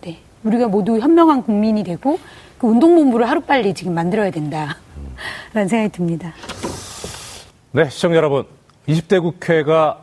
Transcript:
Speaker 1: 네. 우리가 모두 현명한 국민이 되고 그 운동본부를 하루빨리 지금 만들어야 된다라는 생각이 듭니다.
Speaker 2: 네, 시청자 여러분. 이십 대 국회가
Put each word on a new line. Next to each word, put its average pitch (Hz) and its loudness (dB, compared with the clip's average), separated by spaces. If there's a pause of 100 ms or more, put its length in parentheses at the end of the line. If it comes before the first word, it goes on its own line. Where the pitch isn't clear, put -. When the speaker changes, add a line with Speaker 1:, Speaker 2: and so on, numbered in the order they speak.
Speaker 1:
네. 170 -16 (260)
우리가 233 0
모두 214 0
현명한 311 4
국민이 214 0
되고 254 -2 (400)
그 247 -2
운동본부를 247 4
하루빨리 262 0
지금 175 -6
만들어야 180 0
된다라는 - -8
생각이 214 0
듭니다. 165 -6 (1400)
Speaker 2:
네, 143 2
시청자 170 -2
여러분. 143 2 (420)
이십 160 -2
대 190 4
국회가 160 0